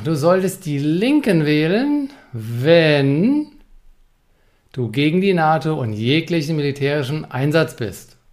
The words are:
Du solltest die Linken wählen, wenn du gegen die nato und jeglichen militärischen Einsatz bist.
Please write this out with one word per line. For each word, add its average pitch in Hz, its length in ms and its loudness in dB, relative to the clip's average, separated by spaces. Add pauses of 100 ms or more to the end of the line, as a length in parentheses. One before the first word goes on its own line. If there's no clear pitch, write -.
Du 156 120 -2
solltest 180 500 0
die 147 120 -4
Linken 180 680 0
wählen, 214 680 0 (200)
wenn 147 1160 2 (1300)
du 120 160 -4
gegen 147 320 0
die 196 120 2
nato 156 400 0
und 127 200 -4
jeglichen 156 640 -2
militärischen 143 760 -4
Einsatz 151 460 0
bist. - 420 -10 (160)